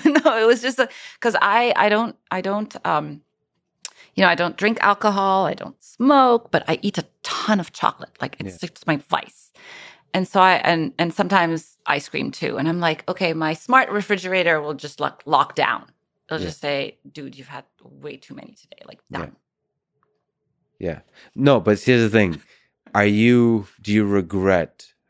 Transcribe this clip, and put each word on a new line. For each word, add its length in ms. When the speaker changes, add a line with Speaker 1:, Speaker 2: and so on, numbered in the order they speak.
Speaker 1:
no, 360
it 40
was 160
just 180
a, 80
'cause 220
I, 340
I 140
don't, 260
I 100
don't, 320
um, 360
you 80
know, 60
I 60
don't 220
drink 240
alcohol, 640
I 80
don't 280
smoke, 720
but 160
I 140
eat 160
a 80
ton 380
of 100
chocolate. 500
Like, 180
it's 220
Speaker 2:
Yeah. 80
Speaker 1:
just 180
my 100
vice. 540
And 140
so 140
I, 140
and, 420
and 160
sometimes 720
ice 240
cream 220
too. 260
And 100
I'm 140
like, 280
"Okay, 240
my 200
smart 360
refrigerator 720
will 120
just 260
lock, 260
lock 300
down. 300
It'll 140
Speaker 2:
Yeah. 60
Speaker 1:
just 120
say, 380
'Dude, 240
you've 100
had 160
way 360
too 180
many 240
today.' 260
Like, 140
Speaker 2:
Yeah. 100
Speaker 1:
done." 160
Speaker 2:
Yeah. 200
No, 240
but 200
here's 220
the 80
thing. 320
Are 120
you, 640
do 120
you 120
regret 880